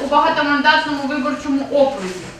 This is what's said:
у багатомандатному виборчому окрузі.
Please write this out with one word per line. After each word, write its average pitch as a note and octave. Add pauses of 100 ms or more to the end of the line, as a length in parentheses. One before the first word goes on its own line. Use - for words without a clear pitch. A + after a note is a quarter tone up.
у C4+
багатомандатному D4+
виборчому C#4
окрузі. G3 (140)